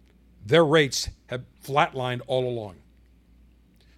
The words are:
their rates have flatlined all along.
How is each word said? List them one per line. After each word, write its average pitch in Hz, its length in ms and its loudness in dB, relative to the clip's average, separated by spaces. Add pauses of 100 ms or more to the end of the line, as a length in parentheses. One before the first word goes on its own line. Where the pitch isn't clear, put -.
(440)
their 151 200 6
rates 147 440 2 (180)
have 127 180 -10 (200)
flatlined 127 600 -2
all 127 220 -2
along. 107 260 -10 (1200)